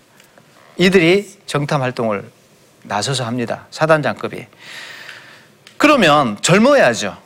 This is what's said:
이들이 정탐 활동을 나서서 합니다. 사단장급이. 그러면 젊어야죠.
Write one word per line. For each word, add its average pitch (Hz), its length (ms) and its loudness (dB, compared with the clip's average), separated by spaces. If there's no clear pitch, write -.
이들이 185 500 2
정탐 143 340 -4
활동을 113 480 -4
나서서 120 420 -4
합니다. 113 460 -6
사단장급이. 131 720 -4
그러면 151 640 2
젊어야죠. 160 840 2